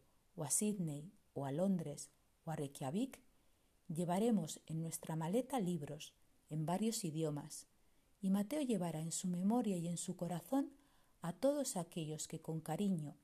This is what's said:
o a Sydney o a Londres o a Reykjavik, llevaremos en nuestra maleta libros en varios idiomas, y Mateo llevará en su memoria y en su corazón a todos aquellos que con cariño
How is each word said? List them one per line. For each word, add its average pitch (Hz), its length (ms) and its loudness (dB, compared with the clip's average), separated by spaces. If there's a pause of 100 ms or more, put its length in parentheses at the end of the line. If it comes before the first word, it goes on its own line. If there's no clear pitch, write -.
(360)
o 165 80 -6
a 139 60 -4
Sydney 175 600 0 (220)
o 139 120 -4
a 135 60 -2
Londres 165 580 0 (360)
o 165 60 -2
a 156 40 -2
Reykjavik, 151 640 -2 (720)
llevaremos 175 760 2
en 160 140 -2
nuestra 165 340 -4
maleta 226 440 0
libros 151 540 -2 (360)
en 156 160 0
varios 208 380 2
idiomas, 156 640 -2 (540)
y 190 80 2
Mateo 208 320 2
llevará 175 400 2
en 165 100 -2
su - 160 -2
memoria 196 480 4
y 170 140 0
en 170 80 0
su - 180 -4
corazón 175 560 0 (500)
a 175 120 -2
todos 285 420 2
aquellos 156 540 -4
que 156 120 -8
con 160 200 -4
cariño 160 640 0